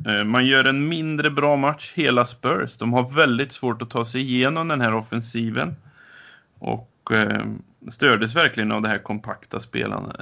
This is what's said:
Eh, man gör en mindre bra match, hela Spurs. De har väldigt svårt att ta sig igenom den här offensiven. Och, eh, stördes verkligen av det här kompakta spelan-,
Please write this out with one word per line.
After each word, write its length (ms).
Eh, 180
man 220
gör 180
en 240
mindre 420
bra 260
match, 380
hela 320
Spurs. 500
De 160
har 180
väldigt 420
svårt 300
att 80
ta 140
sig 160
igenom 480
den 120
här 140
offensiven. 800
Och, 540
eh, 340
stördes 480
verkligen 360
av 100
det 60
här 100
kompakta 600
spelan-, 600